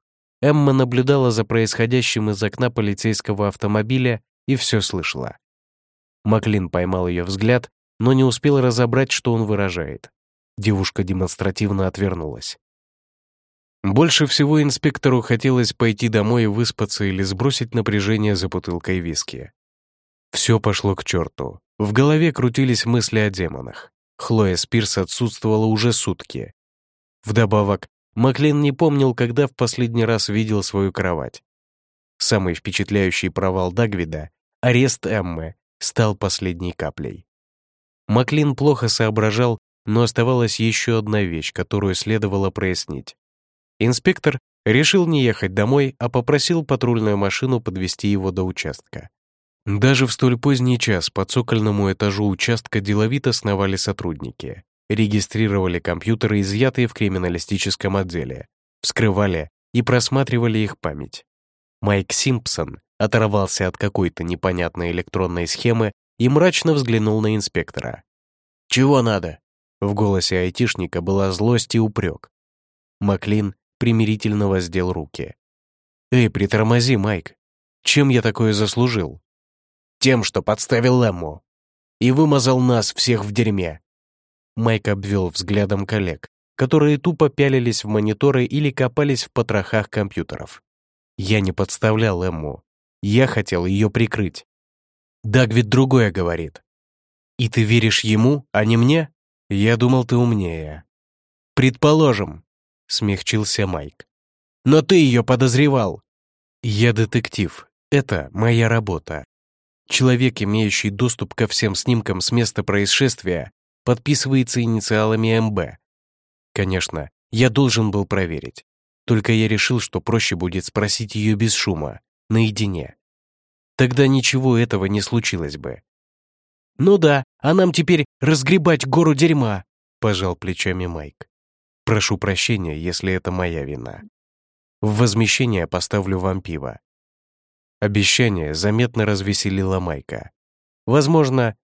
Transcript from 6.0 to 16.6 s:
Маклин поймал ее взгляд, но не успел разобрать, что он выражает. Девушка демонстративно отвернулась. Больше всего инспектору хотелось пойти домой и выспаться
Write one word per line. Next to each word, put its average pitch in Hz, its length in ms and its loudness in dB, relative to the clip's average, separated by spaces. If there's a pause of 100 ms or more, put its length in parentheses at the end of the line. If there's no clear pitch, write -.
Маклин 104 460 2
поймал 90 380 -2
ее 87 160 -2
взгляд, 110 440 0 (300)
но 123 140 2
не 131 100 4
успел 139 380 2
разобрать, 123 500 0
что - 240 -2
он 113 100 0
выражает. 92 680 -4 (460)
Девушка 98 460 0
демонстративно 95 840 -2
отвернулась. 85 720 -6 (1300)
Больше 143 400 2
всего 151 380 2
инспектору 135 580 0
хотелось 123 540 0
пойти 113 340 0
домой 110 360 2
и - 20 2
выспаться 104 580 -2